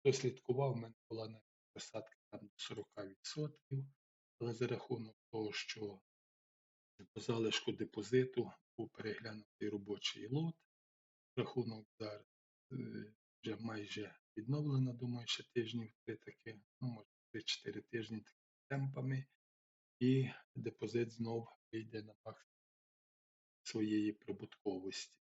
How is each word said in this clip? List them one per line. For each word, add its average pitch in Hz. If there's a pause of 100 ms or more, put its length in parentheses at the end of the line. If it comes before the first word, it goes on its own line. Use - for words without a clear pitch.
Хто 135
слідкував, 131
в 113
мене 113 (140)
була 110
навіть 110 (300)
просадка - (140)
там 104
до 104
сорока 107
відсотків, 139 (520)
але 117
за 120
рахунок 113 (140)
того, 107
що 101 (1120)
по 110
залишку 113
депозиту 113 (240)
був 110
переглянутий 107
робочий 104
лот, 160 (840)
рахунок 113 (120)
зараз, 104 (480)
е, 110 (300)
вже 87
майже 104 (200)
відновлено, 131
думаю, 120
ще -
тижнів 113 (120)
три 110
таки, - (200)
ну, 131
може, 110 (220)
три-чотири 110
тижні 110
такими - (160)
темпами, 135 (760)
і 127 (240)
депозит 113
знов 113 (240)
вийде 110
на 107 (100)
максимум - (1080)
своєї 107
прибутковості. 98 (120)